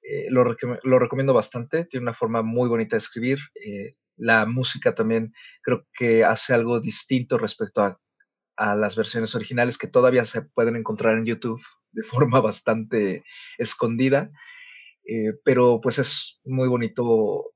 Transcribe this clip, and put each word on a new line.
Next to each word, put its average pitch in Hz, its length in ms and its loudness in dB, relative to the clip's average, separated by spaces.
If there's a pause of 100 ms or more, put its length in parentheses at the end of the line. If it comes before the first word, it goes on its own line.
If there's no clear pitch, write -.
eh, 98 220 -6
lo 127 140 4
recom-, 117 400 -4
lo 131 160 4
recomiendo 131 340 0
bastante. 123 520 -2
Tiene 123 180 -8
una 117 100 -4
forma 113 300 -2
muy 120 260 0
bonita 113 260 -2
de 107 40 0
escribir. 123 400 -4 (160)
Eh, 101 400 -12 (220)
la 113 280 2
música 123 480 -2
también 113 400 -2 (300)
creo 123 240 -2 (100)
que 113 260 4
hace 113 300 2
algo 117 260 2
distinto 123 600 -2
respecto 107 420 -4
a, 98 180 -2 (560)
a 104 200 0
las 104 200 0
versiones 110 380 -4
originales 120 460 -2
que - 80 -8
todavía 127 380 4
se 113 180 -6
pueden 117 320 0
encontrar 113 420 0
en 113 80 -2
YouTube 113 340 -4 (320)
de 110 120 -10
<laughs> 127 260 0
forma 131 100 4
bastante 107 840 -2 (340)
escondida, 127 720 0 (760)
eh, 110 260 -2 (100)
pero 123 380 6
pues 127 160 0
es - 460 -4
muy 131 240 -2
bonito 117 800 0 (100)